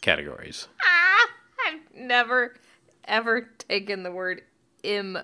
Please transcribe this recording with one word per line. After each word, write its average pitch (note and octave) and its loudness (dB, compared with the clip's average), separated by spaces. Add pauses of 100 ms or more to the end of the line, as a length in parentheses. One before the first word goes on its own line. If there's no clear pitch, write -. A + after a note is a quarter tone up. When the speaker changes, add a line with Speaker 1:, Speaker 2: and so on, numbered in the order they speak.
Speaker 1:
categories. D2+ -2 (160)
Speaker 2:
Ah, F#4 6 (400)
I've D#4 -12
never, B3 0 (500)
ever A3+ 0
taken G3 -4
the F3+ -8
word F3+ -6 (420)
"im" G3 -4